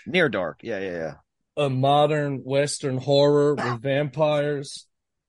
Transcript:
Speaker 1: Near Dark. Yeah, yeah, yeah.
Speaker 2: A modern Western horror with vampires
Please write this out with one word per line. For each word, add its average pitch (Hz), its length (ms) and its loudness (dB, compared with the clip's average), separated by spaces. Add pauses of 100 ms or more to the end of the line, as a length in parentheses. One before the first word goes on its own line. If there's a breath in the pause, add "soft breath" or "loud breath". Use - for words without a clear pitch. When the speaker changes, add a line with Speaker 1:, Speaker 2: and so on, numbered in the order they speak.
Speaker 1:
Near 156 240 2
Dark. 92 320 -4
Yeah, 107 180 -8
yeah, 95 120 -6
yeah. 80 220 -6 (440)
Speaker 2:
A 143 140 0
modern 143 720 2
Western 139 560 -2
horror 143 560 4
with 123 260 -4
vampires 147 1040 -2 (440)